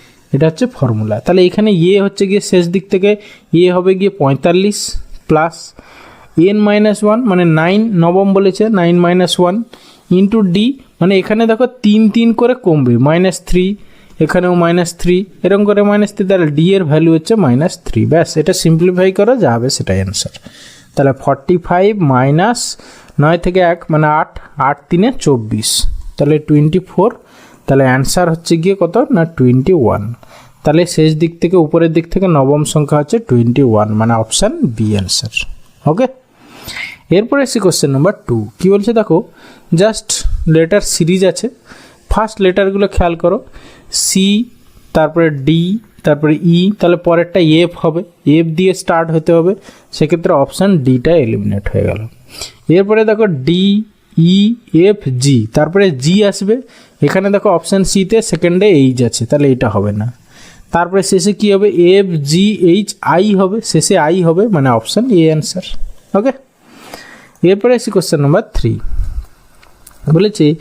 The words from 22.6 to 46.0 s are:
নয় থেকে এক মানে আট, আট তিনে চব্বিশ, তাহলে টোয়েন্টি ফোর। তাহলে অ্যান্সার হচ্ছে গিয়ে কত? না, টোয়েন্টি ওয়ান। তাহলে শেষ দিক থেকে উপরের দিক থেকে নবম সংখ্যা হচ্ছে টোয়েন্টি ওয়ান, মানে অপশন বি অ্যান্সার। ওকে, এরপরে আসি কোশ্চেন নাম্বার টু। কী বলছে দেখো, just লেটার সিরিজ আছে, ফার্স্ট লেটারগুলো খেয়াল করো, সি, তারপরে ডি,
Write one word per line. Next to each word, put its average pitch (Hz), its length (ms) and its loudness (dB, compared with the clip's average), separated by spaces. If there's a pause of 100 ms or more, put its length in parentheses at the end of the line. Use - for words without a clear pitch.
নয় 160 180 2
থেকে 180 220 -2
এক 170 300 0
মানে 156 160 2
আট, 151 320 -2 (180)
আট 139 220 0 (120)
তিনে 202 300 0
চব্বিশ, 113 680 -2 (300)
তাহলে 147 220 0
টোয়েন্টি 151 400 2
ফোর। - 360 -2 (520)
তাহলে 135 180 2
অ্যান্সার 135 460 0
হচ্ছে 165 260 -2
গিয়ে 185 240 0
কত? 170 180 -2 (120)
না, 170 140 2
টোয়েন্টি 131 480 0
ওয়ান। 110 420 0 (500)
তাহলে 160 220 2
শেষ 156 300 0
দিক 165 240 -4
থেকে 180 160 0
উপরের 165 360 2
দিক 165 180 -2
থেকে 190 180 -2
নবম 147 360 2
সংখ্যা 147 340 -2
হচ্ছে 147 200 -2
টোয়েন্টি 123 440 0
ওয়ান, 107 260 2
মানে 110 260 0
অপশন 214 520 -2
বি 110 240 -2
অ্যান্সার। 101 400 -4 (560)
ওকে, 185 200 0 (1040)
এরপরে 233 320 0
আসি 247 160 -4
কোশ্চেন 165 320 0
নাম্বার 143 220 0 (140)
টু। 113 220 -4 (100)
কী 185 120 0
বলছে 202 220 0
দেখো, 214 300 0 (520)
just 208 520 -2 (200)
লেটার 165 340 2
সিরিজ 185 440 -2
আছে, 185 240 -2 (640)
ফার্স্ট 214 300 -4
লেটারগুলো 196 480 0
খেয়াল 175 260 -2
করো, 175 300 -2 (480)
সি, 202 520 0 (480)
তারপরে 160 380 0
ডি, 165 480 -2 (260)